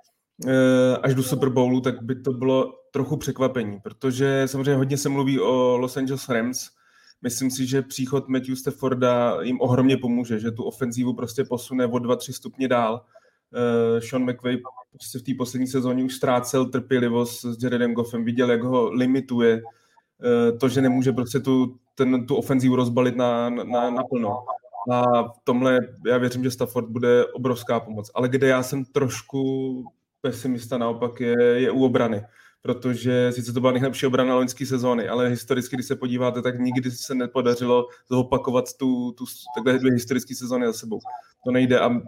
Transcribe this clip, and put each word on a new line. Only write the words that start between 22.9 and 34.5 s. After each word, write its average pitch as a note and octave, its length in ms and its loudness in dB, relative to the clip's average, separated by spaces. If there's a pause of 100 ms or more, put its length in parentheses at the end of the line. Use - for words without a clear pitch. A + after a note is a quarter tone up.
na, A#2+ 340 0
na, A#2+ 400 -2
naplno. B2 560 -2 (460)
A B2 320 4
v - 200 -12
tomhle B2+ 360 4 (280)
já B2 100 4
věřím, B2 260 0
že B2+ 80 0
Stafford A#2+ 360 -4
bude A#2+ 380 4
obrovská B2 540 -2
pomoc. G#2+ 360 -10
Ale B2 140 0
kde C3+ 180 2
já B2+ 160 4
jsem C3+ 220 -4
trošku C3 1000 -4 (360)
pesimista B2 560 -4
naopak A#2 420 -2
je, A#2+ 240 2
je A#2+ 280 4
u C3 140 4
obrany, A2+ 380 2 (380)
protože B2 720 0
sice A#2+ 220 -6
to B2 60 -2
byla B2+ 120 4
nejlepší B2+ 340 0
obrana B2+ 300 2
loňské B2+ 300 0